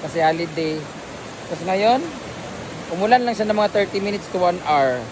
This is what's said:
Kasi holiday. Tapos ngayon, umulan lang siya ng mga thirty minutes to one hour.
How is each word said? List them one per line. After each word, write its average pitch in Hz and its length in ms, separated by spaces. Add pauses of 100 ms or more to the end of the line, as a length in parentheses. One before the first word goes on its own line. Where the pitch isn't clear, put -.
Kasi 160 160
holiday. 160 560 (720)
Tapos 170 160
ngayon, 208 400 (880)
umulan 220 320
lang 240 80
siya 208 160
ng 214 80
mga 208 160
thirty 196 320
minutes 202 240
to 180 160
one 175 240
hour. 135 320 (120)